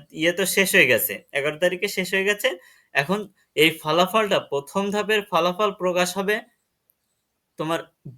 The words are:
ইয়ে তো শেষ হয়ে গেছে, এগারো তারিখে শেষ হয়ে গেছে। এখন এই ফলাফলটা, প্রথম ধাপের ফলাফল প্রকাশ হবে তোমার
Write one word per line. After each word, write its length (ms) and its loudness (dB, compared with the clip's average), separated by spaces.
ইয়ে 220 0
তো 120 -2
শেষ 280 0
হয়ে 160 6
গেছে, 240 2
এগারো 260 -4
তারিখে 300 -2
শেষ 240 -4
হয়ে 180 0
গেছে। 200 0
এখন 240 0
এই 220 6
ফলাফলটা, 640 2
প্রথম 520 -4
ধাপের 340 0
ফলাফল 480 0
প্রকাশ 420 0
হবে 200 -2
তোমার 200 -2